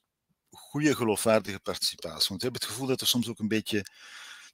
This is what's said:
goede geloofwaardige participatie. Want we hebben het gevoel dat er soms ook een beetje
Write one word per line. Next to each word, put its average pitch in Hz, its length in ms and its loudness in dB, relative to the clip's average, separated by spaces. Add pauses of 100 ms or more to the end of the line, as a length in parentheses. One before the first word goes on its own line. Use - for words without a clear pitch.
(500)
goede 147 460 2
geloofwaardige 107 640 2
participatie. - 680 -2
Want 95 140 -6
we 120 60 -2
hebben 123 140 -4
het - 80 -6
gevoel 127 180 -6
dat 127 140 0
er 110 60 -2
soms 120 200 2
ook 117 120 -8
een 110 80 0
beetje 104 380 0 (680)